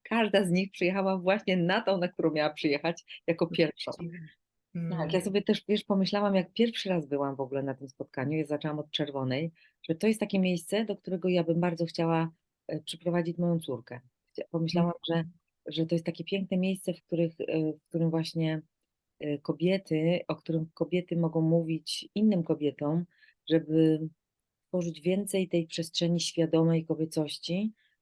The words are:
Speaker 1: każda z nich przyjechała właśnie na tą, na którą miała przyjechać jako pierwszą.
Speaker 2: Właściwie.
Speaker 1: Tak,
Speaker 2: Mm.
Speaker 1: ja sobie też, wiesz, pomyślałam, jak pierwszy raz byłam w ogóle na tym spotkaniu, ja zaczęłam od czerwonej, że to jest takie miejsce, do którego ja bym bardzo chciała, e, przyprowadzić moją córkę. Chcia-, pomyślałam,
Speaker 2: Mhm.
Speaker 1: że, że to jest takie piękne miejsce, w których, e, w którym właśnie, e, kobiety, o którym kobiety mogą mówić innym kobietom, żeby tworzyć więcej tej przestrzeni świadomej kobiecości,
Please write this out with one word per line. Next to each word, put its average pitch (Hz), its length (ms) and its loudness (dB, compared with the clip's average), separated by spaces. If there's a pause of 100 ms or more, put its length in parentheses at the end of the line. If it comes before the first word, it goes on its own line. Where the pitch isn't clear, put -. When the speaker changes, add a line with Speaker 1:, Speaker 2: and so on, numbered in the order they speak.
Speaker 1:
każda 208 420 2
z 170 60 0
nich 185 200 2
przyjechała 190 460 0
właśnie 185 400 2
na 180 240 4
tą, 196 160 2
na 175 100 0
którą 160 240 0
miała 151 180 2
przyjechać 151 760 -2
jako 170 200 2
pierwszą. 165 500 0
Speaker 2:
Właściwie. 175 220 -10 (540)
Speaker 1:
Tak, 170 180 -4
Speaker 2:
Mm. 160 220 -2
Speaker 1:
ja 185 80 2
sobie 202 200 0
też, - 260 2
wiesz, 208 160 0
pomyślałam, 196 520 2
jak 185 180 2
pierwszy 226 360 0
raz 170 160 2
byłam 139 300 -2
w 135 40 -14
ogóle 135 240 -2
na 139 100 -2
tym 135 160 -10
spotkaniu, 143 480 -4
ja 151 80 0
zaczęłam 151 340 -4
od 151 120 -10
czerwonej, 139 600 -2 (380)
że 165 60 0
to 196 120 0
jest 220 120 2
takie 202 200 0
miejsce, 185 460 0
do 208 120 -6
którego 180 320 -2
ja 175 140 4
bym 165 160 2
bardzo 170 260 0
chciała, 165 460 0 (360)
e, 151 120 -6
przyprowadzić 170 580 -4
moją 175 220 2
córkę. 123 400 -8 (320)
Chcia-, - 200 -10
pomyślałam, 170 400 2 (180)
Speaker 2:
Mhm. 165 160 0 (400)
Speaker 1:
że, 151 80 -10
że 160 120 0
to 165 100 -2
jest 165 100 -2
takie 165 180 -6
piękne 196 340 -2
miejsce, 185 360 -2
w - 100 -12
których, 165 380 -2
e, 156 320 0
w 156 160 -14
którym 165 200 0
właśnie, 160 520 -2 (580)
e, 147 180 -4
kobiety, 165 880 0
o 165 80 -4
którym 160 380 -4
kobiety 175 440 -2
mogą 165 240 0
mówić 160 760 0
innym 202 280 4
kobietom, 151 600 0 (440)
żeby 156 500 4 (680)
tworzyć 170 340 -4
więcej 190 460 0
tej 170 200 0
przestrzeni 170 520 0
świadomej 165 640 2
kobiecości, 160 880 -2 (280)